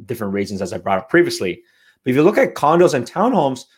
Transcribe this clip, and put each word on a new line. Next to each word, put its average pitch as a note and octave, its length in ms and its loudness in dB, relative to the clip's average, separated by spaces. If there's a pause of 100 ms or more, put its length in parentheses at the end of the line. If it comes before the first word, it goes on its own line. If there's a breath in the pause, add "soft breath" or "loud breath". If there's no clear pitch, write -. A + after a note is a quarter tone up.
different G#2 280 -6
reasons, G2+ 280 -4
as F#2 100 -6
I F#2 60 -8
brought F#2+ 220 -2
up - 100 -12
previously. E3+ 520 0 (420 soft breath)
But C3 80 -2
if B2 40 0
you D3 80 4
look G#3 140 4
at - 160 2
condos E3 400 2
and B2 120 -2
townhomes, E3 600 -2 (120)